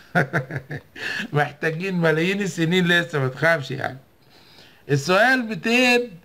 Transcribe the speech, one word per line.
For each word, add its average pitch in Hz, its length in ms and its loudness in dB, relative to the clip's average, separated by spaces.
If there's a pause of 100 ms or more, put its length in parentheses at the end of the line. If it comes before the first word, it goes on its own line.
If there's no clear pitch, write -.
(560)
<laughs> - 800 -10
محتاجين 160 640 -2
ملايين 170 440 2
السنين 175 460 0
لسه، 170 320 2
ما 131 80 0
تخافش 151 440 0
يعني. 131 260 -6 (920)
السؤال 202 540 2
ميتين 240 640 2 (140)